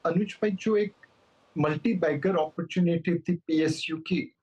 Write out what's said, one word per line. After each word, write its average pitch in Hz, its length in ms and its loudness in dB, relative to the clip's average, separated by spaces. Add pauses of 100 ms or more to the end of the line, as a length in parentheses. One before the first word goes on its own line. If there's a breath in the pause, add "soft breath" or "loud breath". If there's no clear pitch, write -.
Anuj 185 280 0
भाई, 214 160 0
जो 208 260 0
एक 208 160 0 (680)
मल्टी 156 360 2
बैगर 170 420 0
opportunity 170 800 0
थी 175 160 -2
पीएसयू 160 640 -2
की, - 460 -4